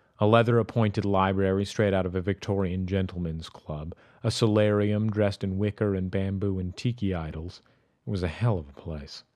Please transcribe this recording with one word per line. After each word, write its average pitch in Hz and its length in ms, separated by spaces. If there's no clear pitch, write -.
a 104 80
leather-appointed 113 800
library 98 600
straight 101 280
out 92 140
of 87 80
a 95 60
Victorian 92 640
gentleman's 87 640
club, 78 460
a 113 80
solarium 107 800
dressed 101 340
in 95 140
wicker 104 360
and 92 160
bamboo 98 480
and 90 180
tiki 110 380
idols. 82 460
It - 40
was 95 120
a 90 60
hell 104 300
of 73 100
a 73 120
place. 78 440